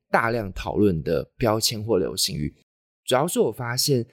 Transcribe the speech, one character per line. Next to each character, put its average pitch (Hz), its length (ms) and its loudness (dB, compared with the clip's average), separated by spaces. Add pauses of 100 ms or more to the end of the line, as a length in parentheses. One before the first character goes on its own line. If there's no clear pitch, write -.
大 117 220 2
量 113 220 -4
讨 - 240 -6
论 87 260 4
的 73 320 -2
标 110 240 0
签 107 240 -2
或 107 140 0
流 78 180 -2
行 - 220 -2
语。 71 180 -4 (480)
主 123 100 -2
要 139 140 2
是 240 140 0
我 135 100 2
发 120 240 -6
现 123 380 2